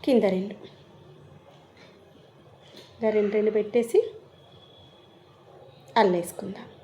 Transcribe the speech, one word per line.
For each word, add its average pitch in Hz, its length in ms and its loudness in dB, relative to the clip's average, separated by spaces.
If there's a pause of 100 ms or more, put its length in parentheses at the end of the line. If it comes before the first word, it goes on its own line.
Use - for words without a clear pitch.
కింద 247 180 4
రెండు, 196 500 -4 (2250)
ఇలా 220 100 0
రెండు 208 220 0
రెండు 214 180 0
పెట్టేసి 233 480 0 (2000)
అల్లేసుకుందాం. 190 680 0 (180)